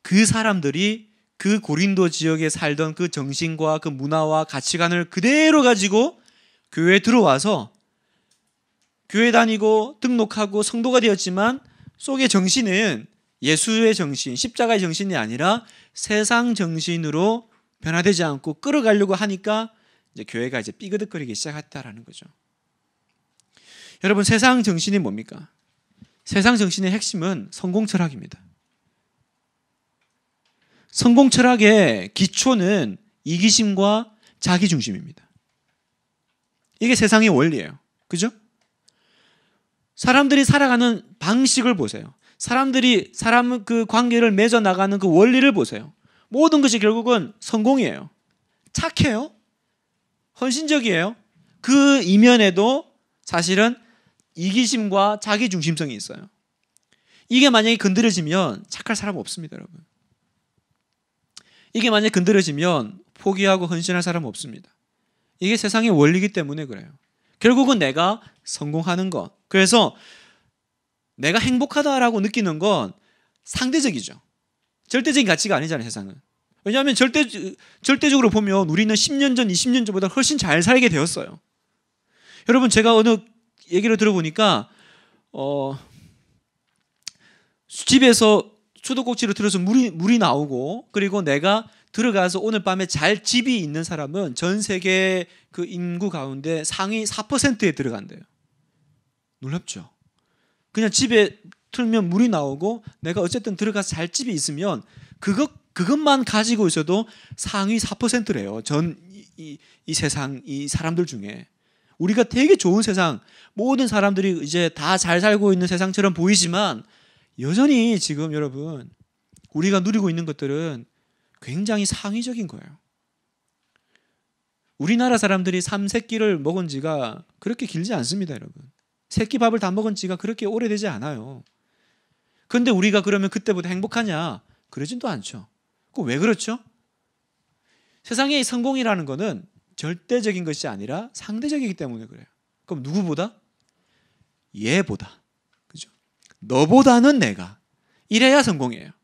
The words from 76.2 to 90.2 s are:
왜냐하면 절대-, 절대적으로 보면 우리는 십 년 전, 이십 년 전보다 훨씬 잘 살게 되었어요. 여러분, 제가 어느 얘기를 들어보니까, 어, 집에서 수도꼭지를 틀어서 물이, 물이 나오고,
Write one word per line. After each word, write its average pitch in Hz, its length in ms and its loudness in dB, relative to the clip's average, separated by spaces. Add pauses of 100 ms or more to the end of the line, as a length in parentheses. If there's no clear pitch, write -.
왜냐하면 262 300 0
절대-, 262 320 2 (560)
절대적으로 269 480 4
보면 196 380 0
우리는 214 260 0
십 277 200 0
년 277 200 2
전, 233 160 0
이십 180 200 -2
년 240 140 2
전보다 190 240 -2
훨씬 269 300 -2
잘 165 240 2
살게 247 260 4
되었어요. 165 520 -2 (1080)
여러분, 247 220 4
제가 226 260 6
어느 220 220 4 (520)
얘기를 208 260 2
들어보니까, 185 720 0 (640)
어, 139 460 -6 (1900)
집에서 226 840 4 (320)
수도꼭지를 240 520 -4
틀어서 202 240 -2
물이, 220 320 2
물이 185 280 2
나오고, 147 760 -2